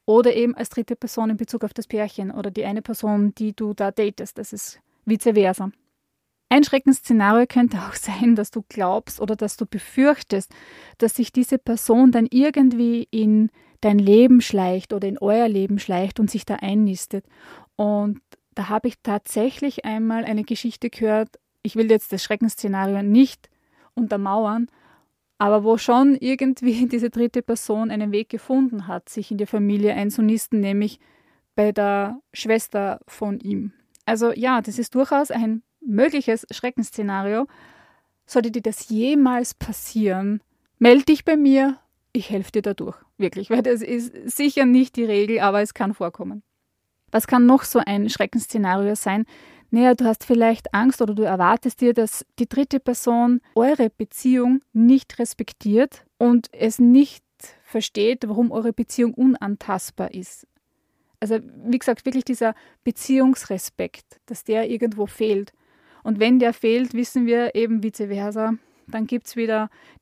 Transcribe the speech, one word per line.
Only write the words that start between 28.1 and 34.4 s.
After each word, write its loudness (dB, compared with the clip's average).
Weg -2
gefunden -2
hat, -10
sich -10
in -6
die -4
Familie 0
einzunisten, -2
nämlich -2
bei 2
der -2
Schwester -4
von -8
ihm. -8
Also 0
ja, -2